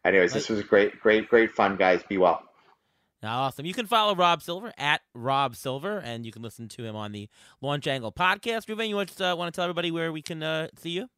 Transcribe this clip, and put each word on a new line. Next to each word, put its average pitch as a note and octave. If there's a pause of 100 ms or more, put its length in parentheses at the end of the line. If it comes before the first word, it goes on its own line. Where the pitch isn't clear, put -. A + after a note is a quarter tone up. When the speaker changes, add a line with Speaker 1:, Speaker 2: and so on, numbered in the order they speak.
Speaker 1:
Anyways, F#2
this A2
Speaker 2:
Like A2
Speaker 1:
was G#2
great, G2+
great, A2
great A2+
fun, G2
guys. F#2
Be G2
well. F2 (800)
Speaker 2:
Awesome. B2+
You F3+
can A#3
follow G#3+
Rob E3+
Silver F#3
at D3 (120)
Rob C3
Silver, C#3+
and A#2
you A2+
can A2
listen A2+
to -
him G#2+
on G#2
the G#2 (320)
Launch C#3+
Angle C3
Podcast. G3+
Ruben, A3
you G#3
want, G3+
uh, F3+
wanna E3+
tell F3+
everybody F3
where E3
we D#3
can, D#3+
uh, D#3+
see -
you? F3+ (100)